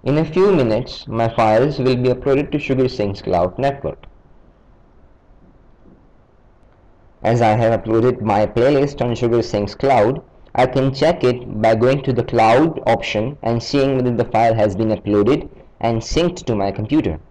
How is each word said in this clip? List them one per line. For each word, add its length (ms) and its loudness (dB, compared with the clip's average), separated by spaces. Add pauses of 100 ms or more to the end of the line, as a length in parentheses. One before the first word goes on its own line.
In 140 -2
a 80 0
few 280 2
minutes, 560 -2
my 200 -2
files 500 2
will 180 0
be 120 0
uploaded 440 0
to 60 -2
SugarSync's 600 -2
cloud 380 -2
network. 480 -6 (3250)
As 200 0
I 80 4
have 280 2
uploaded 440 0
my 240 0
playlist 560 0
on 80 -2
SugarSync's 640 -2
cloud, 480 0 (320)
I 120 2
can 280 0
check 280 0
it 380 -2
by 140 4
going 300 2
to 100 0
the 100 -2
cloud 640 2
option 560 -2
and 200 -2
seeing 340 0
whether 200 0
the 80 0
file 300 2
has 200 2
been 140 -2
uploaded 600 0 (300)
and 200 -2
synced 460 -2
to 100 -2
my 160 -2
computer. 480 -2 (100)